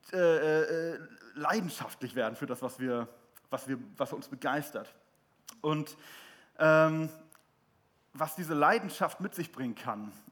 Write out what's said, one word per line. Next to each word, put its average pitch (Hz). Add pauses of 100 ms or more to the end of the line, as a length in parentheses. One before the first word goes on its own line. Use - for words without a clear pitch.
(120)
äh, 165
äh, - (360)
leidenschaftlich 151
werden 117
für 139
das, 120
was 127
wir, 120 (420)
was 131
wir, 131 (180)
was 135
uns 143
begeistert. 131 (680)
Und, 151 (640)
ähm, 156 (1040)
was 156
diese 165
Leidenschaft 180
mit 196
sich -
bringen 123
kann, 107 (200)